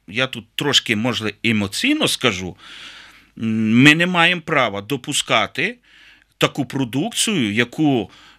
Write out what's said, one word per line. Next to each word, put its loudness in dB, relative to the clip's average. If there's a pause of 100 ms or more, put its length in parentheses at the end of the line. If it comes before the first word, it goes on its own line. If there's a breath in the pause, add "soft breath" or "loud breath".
я -4
тут -14 (100)
трошки, 0
може, -4 (100)
емоційно 0
скажу, -4 (800 loud breath)
м, 2
ми 8
не 2
маємо 2
права -2
допускати -2 (600 soft breath)
таку 0
продукцію, -2
яку, 0 (280 loud breath)